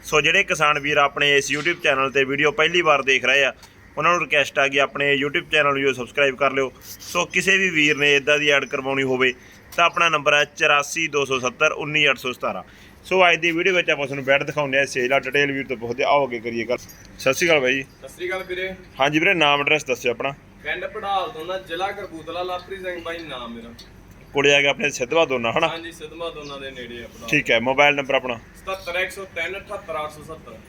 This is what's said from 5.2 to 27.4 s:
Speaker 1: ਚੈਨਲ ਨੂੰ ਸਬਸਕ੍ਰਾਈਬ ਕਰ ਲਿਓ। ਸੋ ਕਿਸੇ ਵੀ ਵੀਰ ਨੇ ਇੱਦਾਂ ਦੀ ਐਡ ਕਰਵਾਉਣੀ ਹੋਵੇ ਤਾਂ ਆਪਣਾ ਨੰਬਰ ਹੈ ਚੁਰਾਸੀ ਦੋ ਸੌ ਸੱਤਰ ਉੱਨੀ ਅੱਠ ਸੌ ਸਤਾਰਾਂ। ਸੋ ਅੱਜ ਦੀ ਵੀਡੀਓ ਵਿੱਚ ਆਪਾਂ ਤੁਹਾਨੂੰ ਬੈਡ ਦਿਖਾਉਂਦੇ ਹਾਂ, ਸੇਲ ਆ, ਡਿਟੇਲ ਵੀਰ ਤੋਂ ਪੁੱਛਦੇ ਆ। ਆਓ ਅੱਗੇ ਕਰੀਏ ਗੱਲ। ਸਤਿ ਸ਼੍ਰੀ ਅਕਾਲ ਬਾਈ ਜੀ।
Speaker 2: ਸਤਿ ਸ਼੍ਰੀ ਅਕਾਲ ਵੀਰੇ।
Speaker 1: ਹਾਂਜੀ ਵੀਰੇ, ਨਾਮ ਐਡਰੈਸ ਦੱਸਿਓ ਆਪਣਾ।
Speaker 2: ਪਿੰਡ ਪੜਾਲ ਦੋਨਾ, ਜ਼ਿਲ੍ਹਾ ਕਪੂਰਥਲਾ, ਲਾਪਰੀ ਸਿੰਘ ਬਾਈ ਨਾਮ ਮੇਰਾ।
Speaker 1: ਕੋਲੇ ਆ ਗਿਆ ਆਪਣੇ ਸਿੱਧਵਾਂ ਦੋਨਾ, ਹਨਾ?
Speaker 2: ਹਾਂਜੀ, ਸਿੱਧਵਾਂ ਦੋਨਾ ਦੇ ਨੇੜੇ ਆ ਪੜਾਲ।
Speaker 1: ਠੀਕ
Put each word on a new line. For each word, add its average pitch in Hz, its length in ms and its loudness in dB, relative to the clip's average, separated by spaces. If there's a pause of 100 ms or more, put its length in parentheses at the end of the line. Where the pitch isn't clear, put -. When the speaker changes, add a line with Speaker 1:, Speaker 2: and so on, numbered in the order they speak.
Speaker 1:
ਚੈਨਲ 143 280 2
ਨੂੰ 139 140 0
ਸਬਸਕ੍ਰਾਈਬ 127 420 0
ਕਰ 135 160 0
ਲਿਓ। 131 200 -2 (280)
ਸੋ - 260 -4
ਕਿਸੇ 185 320 0
ਵੀ 190 120 0
ਵੀਰ 151 280 2
ਨੇ 143 180 4
ਇੱਦਾਂ 143 240 2
ਦੀ 147 100 2
ਐਡ 139 160 4
ਕਰਵਾਉਣੀ 135 380 -2
ਹੋਵੇ 131 300 2 (420)
ਤਾਂ 170 100 4
ਆਪਣਾ 170 240 2
ਨੰਬਰ 147 240 2
ਹੈ 147 100 4
ਚੁਰਾਸੀ 147 640 0
ਦੋ 143 180 -2
ਸੌ 131 140 -2
ਸੱਤਰ 127 320 0
ਉੱਨੀ 151 380 0
ਅੱਠ 131 80 2
ਸੌ 127 140 -6
ਸਤਾਰਾਂ। 104 320 -6 (420)
ਸੋ 185 240 4
ਅੱਜ 165 100 2
ਦੀ 170 120 0
ਵੀਡੀਓ 175 220 0
ਵਿੱਚ 170 160 0
ਆਪਾਂ 143 160 0
ਤੁਹਾਨੂੰ 139 200 -8
ਬੈਡ 139 180 4
ਦਿਖਾਉਂਦੇ 143 340 -2
ਹਾਂ, 139 80 4
ਸੇਲ 131 280 0
ਆ, 139 60 4
ਡਿਟੇਲ 139 320 0
ਵੀਰ 135 160 -6
ਤੋਂ 131 100 -6
ਪੁੱਛਦੇ 120 260 -4
ਆ। 131 40 2
ਆਓ 139 200 4
ਅੱਗੇ 120 120 -8
ਕਰੀਏ 117 260 -6
ਗੱਲ। 120 120 -2
ਸਤਿ - 560 -6
ਸ਼੍ਰੀ 175 140 0
ਅਕਾਲ 160 120 4
ਬਾਈ 127 140 2
ਜੀ। 135 100 -4
Speaker 2:
ਸਤਿ - 240 -20
ਸ਼੍ਰੀ 175 200 -12
ਅਕਾਲ 190 160 -6
ਵੀਰੇ। 185 300 -8 (260)
Speaker 1:
ਹਾਂਜੀ 147 200 2
ਵੀਰੇ, 185 140 2
ਨਾਮ 143 280 4
ਐਡਰੈਸ 147 240 0
ਦੱਸਿਓ 123 260 -2
ਆਪਣਾ। 135 220 -4 (300)
Speaker 2:
ਪਿੰਡ 175 220 -6
ਪੜਾਲ 196 460 -4
ਦੋਨਾ, 165 260 -8
ਜ਼ਿਲ੍ਹਾ 180 340 -6
ਕਪੂਰਥਲਾ, 165 520 -10
ਲਾਪਰੀ 180 340 -8
ਸਿੰਘ 180 240 -10
ਬਾਈ 165 160 -8
ਨਾਮ 135 360 -12
ਮੇਰਾ। 117 160 -16 (640)
Speaker 1:
ਕੋਲੇ 143 220 6
ਆ 143 60 4
ਗਿਆ 139 80 2
ਆਪਣੇ 143 200 -2
ਸਿੱਧਵਾਂ 143 380 0
ਦੋਨਾ, 120 240 -2
ਹਨਾ? 160 160 0
Speaker 2:
ਹਾਂਜੀ, 165 240 -8
ਸਿੱਧਵਾਂ 160 400 -12
ਦੋਨਾ 147 260 -14
ਦੇ 135 140 -12
ਨੇੜੇ 120 320 -14
ਆ 117 40 -16
ਪੜਾਲ। 117 220 -14
Speaker 1:
ਠੀਕ 143 220 2